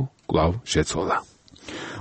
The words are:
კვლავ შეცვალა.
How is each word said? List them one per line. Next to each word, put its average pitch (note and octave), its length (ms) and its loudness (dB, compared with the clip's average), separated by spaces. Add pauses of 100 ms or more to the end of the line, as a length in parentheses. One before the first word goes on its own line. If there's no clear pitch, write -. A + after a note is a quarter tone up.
(220)
კვლავ D#2+ 300 4 (100)
შეცვალა. - 540 0 (840)